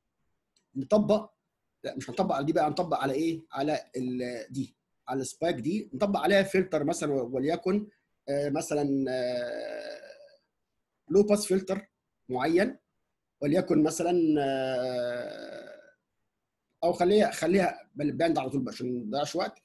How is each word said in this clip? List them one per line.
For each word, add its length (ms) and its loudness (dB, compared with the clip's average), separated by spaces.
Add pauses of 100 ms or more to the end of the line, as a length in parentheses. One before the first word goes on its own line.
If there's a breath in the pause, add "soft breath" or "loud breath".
(760)
نطبق، 560 2 (520)
لا 120 -6
مش 140 -8
هنطبق 260 0
على 100 -2
دي 80 0
بقى، 140 4
هنطبق 300 0
على 160 0
ايه؟ 380 -2
على 440 -4
ال، 580 -6
دي، 220 -6 (320)
على 140 -2
السبايك 340 -2
دي، 380 -4
نطبق 260 0
عليها 240 4
فلتر 400 0
مثلًا 300 0
وليكن، 760 0 (420 soft breath)
آه، 200 0
مثلًا، 600 0
آه، 920 -4 (1080)
لو 140 6
باس 220 2
فلتر 460 -2 (380)
معين 480 2 (640)
وليكن 420 2
مثلًا، 560 2
آه، 1400 -4 (1080)
او 100 4
خليها، 380 4
خليها 640 2
باند 420 0
على 120 -2
طول 120 -2
بقى 120 -6
عشان 200 -6
ما 120 -4
نضيعش 300 -4
وقت. 280 -4